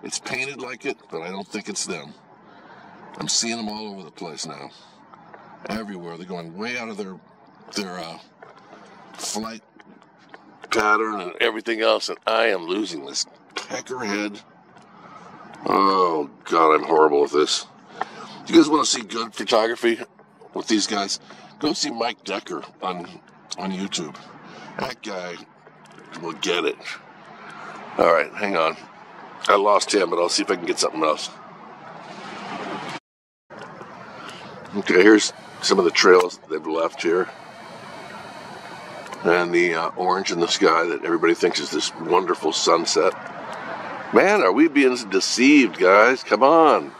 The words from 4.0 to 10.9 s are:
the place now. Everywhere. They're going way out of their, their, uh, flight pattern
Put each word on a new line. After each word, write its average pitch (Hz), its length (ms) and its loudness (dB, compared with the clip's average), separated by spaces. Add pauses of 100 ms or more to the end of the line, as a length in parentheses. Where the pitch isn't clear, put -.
the - 80 -18
place 82 340 -12
now. 71 240 -14 (960)
Everywhere. 87 480 -8
They're 87 120 -14
going 85 280 -12
way 117 220 -8
out 117 120 -8
of 104 80 -12
their, 92 220 -12 (560)
their, 98 220 -6
uh, 85 220 -12 (960)
flight - 500 -10 (1080)
pattern 107 500 0